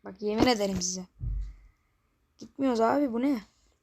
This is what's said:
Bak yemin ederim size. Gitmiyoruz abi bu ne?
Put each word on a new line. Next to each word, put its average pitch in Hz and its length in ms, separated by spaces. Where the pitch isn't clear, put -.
Bak 196 180
yemin 214 260
ederim 202 340
size. 185 240
Gitmiyoruz 247 440
abi 254 320
bu 233 80
ne? 262 200